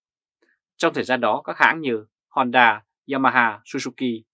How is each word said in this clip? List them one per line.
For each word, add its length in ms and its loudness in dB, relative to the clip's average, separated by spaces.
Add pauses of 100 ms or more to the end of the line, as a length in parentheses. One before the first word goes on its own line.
(760)
Trong 160 0
thời 100 -4
gian 180 -2
đó, 240 0
các 120 -8
hãng 240 2
như 240 -4 (220)
Honda, 560 2 (280)
Yamaha, 540 0
Suzuki 560 -8 (120)